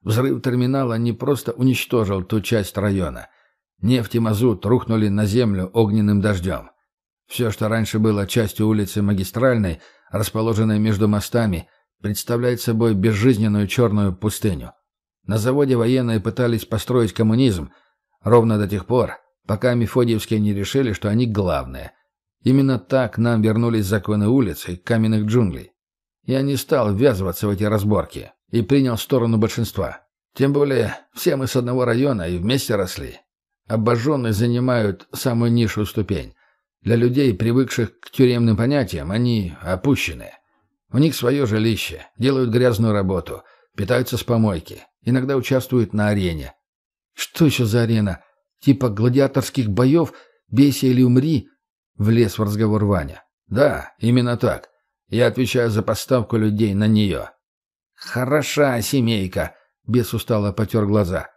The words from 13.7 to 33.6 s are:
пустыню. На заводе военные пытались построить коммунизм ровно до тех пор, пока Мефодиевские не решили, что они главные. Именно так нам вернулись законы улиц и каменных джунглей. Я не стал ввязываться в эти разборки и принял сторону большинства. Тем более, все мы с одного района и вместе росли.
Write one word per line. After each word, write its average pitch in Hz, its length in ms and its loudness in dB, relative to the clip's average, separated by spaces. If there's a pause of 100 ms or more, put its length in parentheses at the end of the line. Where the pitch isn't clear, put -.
пустыню. 98 580 -4 (520)
На 101 120 -2
заводе 131 380 2
военные 117 440 2
пытались 113 460 -2
построить 117 480 0
коммунизм 110 580 2 (520)
ровно 113 340 4
до 104 100 0
тех 95 180 -4
пор, 120 320 0 (280)
пока 107 280 0
Мефодиевские 117 640 0
не 104 140 2
решили, 104 400 -2
что 104 160 -4
они 117 180 2
главные. 76 640 -4 (500)
Именно 131 380 2
так 127 380 -2
нам 113 240 2
вернулись 110 440 0
законы 104 420 -2
улиц 117 420 0
и 90 80 -8
каменных 110 480 0
джунглей. 107 460 -2 (520)
Я 131 180 -2
не 139 140 0
стал 120 380 0
ввязываться 98 540 0
в 104 40 0
эти 101 120 -2
разборки 104 680 -2 (200)
и 117 100 0
принял 131 360 0
сторону 113 400 0
большинства. 107 640 -4 (320)
Тем 139 200 0
более, 135 420 0 (180)
все 160 220 -2
мы 131 120 -4
с - 80 -6
одного 123 300 0
района 120 420 0
и 87 100 -4
вместе 117 380 -2
росли. - 440 -6 (480)